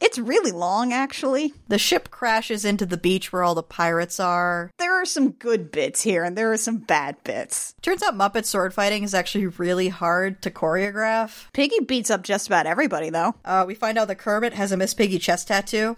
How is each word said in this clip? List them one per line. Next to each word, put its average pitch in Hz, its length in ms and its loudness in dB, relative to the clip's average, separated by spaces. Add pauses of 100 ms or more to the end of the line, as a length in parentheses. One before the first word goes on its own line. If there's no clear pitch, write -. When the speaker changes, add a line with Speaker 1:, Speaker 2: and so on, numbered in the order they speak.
Speaker 1:
It's 359 160 2
really 269 320 0
long, 190 420 0
actually. 277 600 -2 (140)
Speaker 2:
The 208 100 2
ship - 320 0
crashes 220 540 -2
into 208 220 2
the 175 100 -2
beach 185 360 0
where 180 120 0
all 175 100 4
the 165 80 -2
pirates 170 560 0
are. 175 580 0
Speaker 1:
There 359 240 2
are 370 40 -2
some 277 260 2
good 214 400 -2
bits - 320 0
here, 180 220 2
and 175 120 -4
there 220 140 0
are 220 60 2
some 226 220 -2
bad 147 440 -2
bits. - 600 -6
Speaker 2:
Turns 370 200 0
out 330 140 0
Muppet 202 300 0
sword 190 280 0
fighting 208 300 0
is 196 100 -2
actually 190 320 0
really 180 440 0
hard 180 520 0
to 170 80 -4
choreograph. 208 1000 -2
Speaker 1:
Piggy 285 320 2
beats 240 260 0
up 190 140 2
just 240 240 -2
about 165 180 4
everybody, 170 440 0
though. 165 340 0
Speaker 2:
Uh, 190 200 2
we 196 120 -4
find 220 200 -2
out 220 120 2
that 190 100 -6
Kermit 220 340 0
has 196 200 -2
a 185 40 2
Miss 190 160 0
Piggy 190 280 2
chest - 260 0
tattoo. 214 520 0